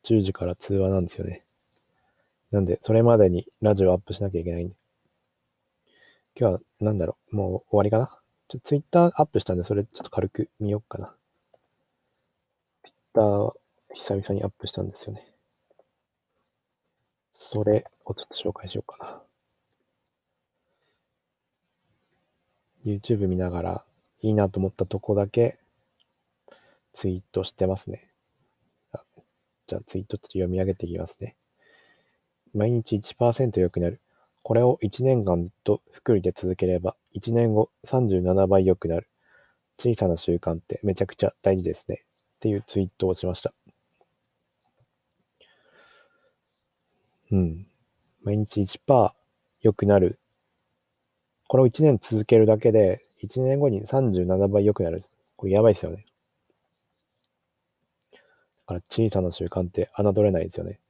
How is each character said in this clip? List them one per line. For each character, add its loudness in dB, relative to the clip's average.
十 2
時 -2
か -8
ら -4
通 -6
話 2
な 0
ん -2
で -12
す -14
よ -8
ね。 -14
な 0
ん 0
で、 -2
そ 0
れ 6
ま 6
で 8
に -2
ラ 4
ジ 4
オ 6
ア 4
ッ -4
プ -12
し -6
な -4
き -6
ゃ -2
い -8
け -6
な -6
い -4
ん -8
で。 -18
今 2
日 -2
は、 -6
な 0
ん -2
だ -2
ろ -8
う、 -8
も -4
う -12
終 4
わ 4
り 2
か 2
な？ -4
ち -14
ょ、 -14
Twitter 2
ア 4
ッ 2
プ -2
し -10
た -4
ん 0
で、 -4
そ -2
れ 0
ち -12
ょ -
っ -12
と -14
軽 -2
く -6
見 -2
よ -2
っ -10
か -14
な。 -14
Twitter、 0
久 -6
々 -4
に -4
ア -6
ッ -4
プ -14
し -12
た -8
ん -6
で -16
す -16
よ -12
ね。 -18
そ -6
れ 2
を -10
ち -12
ょ -16
っ -18
と -20
紹 -8
介 -16
し -16
よ -8
う -16
か -20
な。 -18
YouTube -2
見 -2
な -2
が -6
ら、 -8
い -2
い 2
な 2
と -4
思 -2
っ -6
た -6
と -8
こ -4
だ 0
け、 0
ツ -6
イ -4
ー -12
ト -2
し -8
て -2
ま 0
す -12
ね。 -18
あ、 -16
じ -8
ゃ -6
あ、 -10
ツ -10
イ -4
ー -10
ト -8
ち -12
ょ -
っ -
と -18
読 -2
み -2
上 0
げ -2
て -6
い -10
き -8
ま -8
す -18
ね。 -16
「毎 0
日 -2
一 -6
パ 2
ー -4
セ 0
ン -2
ト -2
良 2
く -4
な -2
る。 -10
こ -4
れ 4
を 2
一 -4
年 2
間 0
ず -8
っ -20
と 0
複 0
利 0
で -2
続 -6
け -2
れ 0
ば、 -6
一 -8
年 2
後 2
三 0
十 2
七 2
倍 4
良 4
く -8
な -2
る。 -10
小 -2
さ 0
な 0
習 -2
慣 -4
っ -10
て -10
め -2
ち -4
ゃ 0
く -18
ち -2
ゃ -2
大 2
事 -4
で -4
す -8
ね」 -10
っ -20
て -4
い 0
う -6
ツ -4
イ 0
ー -4
ト -2
を 0
し -6
ま -4
し -12
た。 -8
う 2
ん。 -2
毎 -2
日 -2
一 -4
パ 4
ー -4
良 4
く -2
な 6
る。 0
こ 2
れ 6
を 6
一 0
年 4
続 -2
け 6
る 8
だ 6
け 2
で、 4
一 -8
年 0
後 2
に -4
三 0
十 0
七 2
倍 2
良 4
く -2
な -2
る。 -6
こ -12
れ 0
や 6
ば 8
い 6
っ 2
す -8
よ -8
ね。 -14
だ -20
か -12
ら -10
小 0
さ -2
な -4
習 -8
慣 -4
っ -12
て -4
侮 2
れ 4
な -2
い -4
で -12
す -10
よ -8
ね。 -14